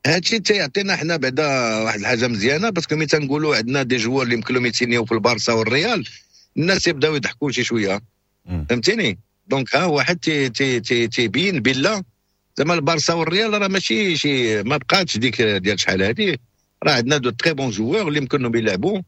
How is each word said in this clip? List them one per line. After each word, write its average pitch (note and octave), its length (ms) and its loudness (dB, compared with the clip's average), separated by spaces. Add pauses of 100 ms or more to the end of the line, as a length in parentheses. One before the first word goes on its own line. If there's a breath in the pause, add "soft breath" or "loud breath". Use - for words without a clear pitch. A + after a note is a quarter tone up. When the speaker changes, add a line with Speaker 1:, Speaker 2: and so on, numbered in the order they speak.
Speaker 1:
هادشي F3+ 320 2
تيعطينا G3 560 0
حنا D#3+ 220 -2
بعدا C3 640 0
واحد A2 160 -2
الحاجة A#2+ 280 0
مزيانة، C3 420 0
باسكو E3+ 260 -2
ملي D#3 100 0
تنقولوا D3 500 0
عندنا B2+ 280 0
دي B2+ 120 0
جوار B2 280 0
اللي A#2+ 120 0
يمكن A#2 180 -4
لهم B2 120 2
يتسينيو A#2+ 400 0
في A2+ 60 -4
البارسا A#2 420 2
والريال، C3+ 540 0 (500 loud breath)
الناس F3+ 300 2
يبداو D#3 280 2
يضحكوا C#3 360 -4
شي B2 120 -2
شوية. G#2 380 0 (440)
Speaker 2:
مم. E2+ 240 -4
Speaker 1:
فهمتيني؟ B2+ 500 0 (280)
دونك C3 280 0
ها E3+ 100 2
واحد D#3 320 2
تي-، C#3+ 320 0
تي-، B2+ 300 0
تي-، A#2 280 0
تيبين B2+ 520 0
بلا C#3+ 440 0 (540)
زعما D3+ 160 2
البارسا E3 400 2
والريال G3+ 480 0
راه G3 60 0
ماشي F#3+ 500 0
شي، A#2+ 460 0
ما C#3 140 0
بقاتش F#3 400 0
ديك A#2+ 240 0
ديال G2+ 380 0
شحال F#2+ 240 0
هادي. D3 360 -2 (440)
راه D3+ 100 4
عندنا B2+ 240 2
دو B2 120 0
تري D3+ 240 0
بون C3 160 -2
جوار B2+ 380 -2
اللي D3 100 -2
يمكن C#3 240 -2
لهم A#2+ 140 -2
يلعبوا A#2 520 0